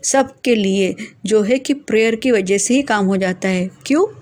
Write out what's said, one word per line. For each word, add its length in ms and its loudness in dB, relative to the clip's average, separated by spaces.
सबके 500 0
लिए 400 0
जो 160 2
है 160 0
कि 160 -2
prayer 420 0
की 140 -2
वजह 280 2
से 160 0
ही 80 2
काम 240 0
हो 100 0
जाता 320 -2
है। 200 -2
क्यों? 200 2